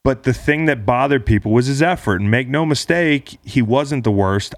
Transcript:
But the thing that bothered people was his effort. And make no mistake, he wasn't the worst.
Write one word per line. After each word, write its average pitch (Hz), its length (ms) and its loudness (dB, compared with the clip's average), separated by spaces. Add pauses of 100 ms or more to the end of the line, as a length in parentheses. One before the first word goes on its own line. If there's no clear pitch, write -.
But 135 220 -2
the 127 100 2
thing 151 320 0
that 127 180 0
bothered 127 400 0
people 107 280 0
was 123 160 4
his 139 120 -2
effort. 156 400 0
And 101 100 0
make 123 180 0
no 151 180 -2
mistake, 156 760 -2
he - 200 0
wasn't 131 420 0
the 110 80 2
worst. 98 460 0